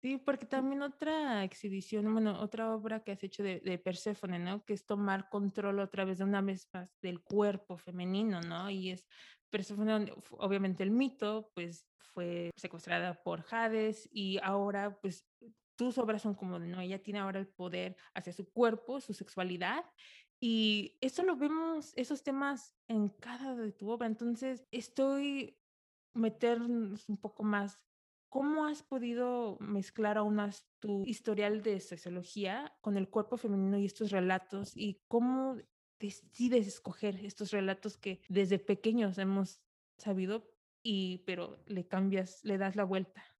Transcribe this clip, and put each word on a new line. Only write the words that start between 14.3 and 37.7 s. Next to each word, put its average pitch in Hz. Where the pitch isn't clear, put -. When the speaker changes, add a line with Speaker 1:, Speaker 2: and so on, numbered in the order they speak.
Speaker 1:
ahora, 202
pues, -
tus 240
obras 214
son 208
como, 180
¿no? 175
Ella 190
tiene 208
ahora 196
el 196
poder 180
hacia 175
su 190
cuerpo, 233
su 220
sexualidad, 185
y 220
eso 262
lo 370
vemos, 311
esos 269
temas 277
en 208
cada 247
de 220
tu 202
obra. 233
Entonces, 240
estoy 277
meternos 233
un 208
poco -
más. 202
¿Cómo 302
has 302
podido 240
mezclar 208
aún 208
más 208
tu 202
historial 208
de 202
sociología 185
con 202
el 190
cuerpo 214
femenino 202
y 202
estos 202
relatos? 185
¿Y 202
cómo 254
decides 226
escoger 196
estos 202
relatos 196